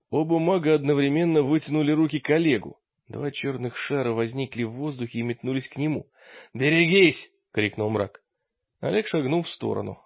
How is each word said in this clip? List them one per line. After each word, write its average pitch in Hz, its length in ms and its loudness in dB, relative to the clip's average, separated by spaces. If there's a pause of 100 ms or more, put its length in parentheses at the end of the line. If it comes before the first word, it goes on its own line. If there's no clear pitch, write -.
Оба 160 300 0
мага 165 340 2
одновременно 147 680 2
вытянули 147 500 0
руки 156 280 2
к - 100 -6
Олегу. 147 480 2 (300)
Два 139 240 -6
чёрных 127 460 -6
шара 131 340 -2
возникли 117 520 -4
в 110 80 -4
воздухе 127 480 -6
и 117 40 -2
метнулись 127 460 -4
к - 80 -14
нему. 143 300 -2 (460)
"Берегись!" — 160 760 4 (220)
крикнул 107 360 -2
мрак. 101 320 -4 (580)
Олег 202 280 -2
шагнул 160 360 0
в - 60 -10
сторону. 104 560 -6